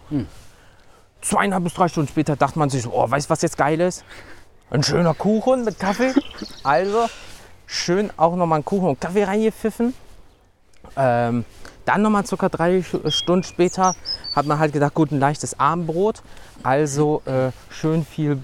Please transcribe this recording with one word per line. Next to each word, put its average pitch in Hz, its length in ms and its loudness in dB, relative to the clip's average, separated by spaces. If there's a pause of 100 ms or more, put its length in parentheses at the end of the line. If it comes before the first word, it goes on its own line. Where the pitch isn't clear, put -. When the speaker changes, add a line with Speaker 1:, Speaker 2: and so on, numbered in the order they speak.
Speaker 1:
Hm. 139 180 -2 (920)
Speaker 2:
Zweieinhalb 190 420 0
bis 170 100 -4
drei 180 140 2
Stunden 151 220 -2
später 151 260 0
dachte 135 240 0
man 147 100 2
sich 127 140 -2
so, 117 100 -6
oh, 123 160 2
weißt 139 180 0
du, - 40 -8
was 160 100 0
jetzt 165 160 0
geil 156 240 2
ist? 180 220 0 (680)
Ein 143 140 2
schöner 156 300 2
Kuchen 220 520 2
mit 208 140 -4
Kaffee. 214 340 0 (260)
Speaker 1:
<laughs> - 240 -14
Speaker 2:
Also 196 440 2 (580)
schön 190 520 -2
auch 170 180 4
nochmal 170 220 2
einen 147 80 -2
Kuchen 185 240 0
und 135 120 -2
Kaffee 190 220 0
reingepfiffen. 220 720 0 (1000)
Ähm, 120 500 2 (400)
dann 151 160 2
nochmal 214 240 2
circa 190 240 -2
drei 175 320 2
Sch-, - 300 -4
Stunden 180 320 2
später 185 520 0 (400)
hat 143 100 0
man 147 140 0
halt 156 140 2
gedacht, 143 200 2
gut, 156 180 2
ein 147 80 0
leichtes 139 400 -2
Abendbrot. 165 640 0 (420)
Also, 147 600 2
äh, 131 260 0 (180)
schön 160 360 0
viel, 151 260 -2 (120)